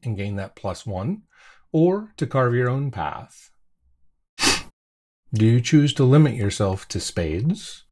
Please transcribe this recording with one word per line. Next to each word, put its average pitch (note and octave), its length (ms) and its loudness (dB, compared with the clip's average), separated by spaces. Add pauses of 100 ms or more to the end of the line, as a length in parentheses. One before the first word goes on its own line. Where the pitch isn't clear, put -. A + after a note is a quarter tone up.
and A2 140 -6
gain G2+ 200 -6
that F#2+ 180 -10
plus - 300 -8
one, A2+ 380 -6 (480)
or F#3 460 0
to D3+ 80 -4
carve B2+ 300 0
your B2 140 2
own C3+ 220 -4
path. - 600 -10 (1800)
Do A2 120 2
you A#2 160 6
choose D3 340 4
to C#3 100 2
limit C#3 300 6
yourself G2+ 540 -2
to - 100 -6
spades F2+ 920 -4